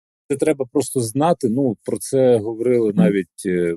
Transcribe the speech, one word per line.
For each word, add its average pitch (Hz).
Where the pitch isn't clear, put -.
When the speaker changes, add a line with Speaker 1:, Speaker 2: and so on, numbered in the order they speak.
Speaker 1:
це 139
треба 147
просто 135
знати, 131
ну, 123
про 113
це 131
говорили 117
Speaker 2:
Мгм. 101
Speaker 1:
навіть, 92
е, 87